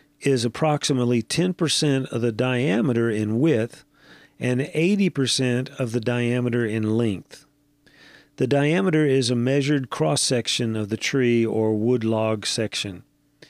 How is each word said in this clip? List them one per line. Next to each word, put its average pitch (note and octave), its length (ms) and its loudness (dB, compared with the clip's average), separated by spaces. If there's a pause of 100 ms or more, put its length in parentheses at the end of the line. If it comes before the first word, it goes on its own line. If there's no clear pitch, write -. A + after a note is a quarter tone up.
(200)
is C3 240 2
approximately B2 800 0
ten F3+ 320 -2
percent C#3+ 560 0
of A#2 100 -4
the A#2 120 0
diameter B2+ 760 0
in G#2+ 320 0
width B2 420 0 (560)
and B2+ 360 -2
eighty F#3+ 340 2
percent B2+ 680 -2
of A#2+ 140 -4
the A#2+ 80 0
diameter A#2+ 680 0
in G#2+ 320 0
length. G#2+ 480 -4 (920)
The C3+ 100 0
diameter D#3 600 2
is C3 240 2
a B2+ 40 0
measured C3+ 540 0
cross-section B2+ 880 -2
of G#2 140 -4
the A2 80 -2
tree A#2+ 480 2
or A2 260 0
wood A2 320 2
log A2 400 0
section. G2+ 600 -6 (460)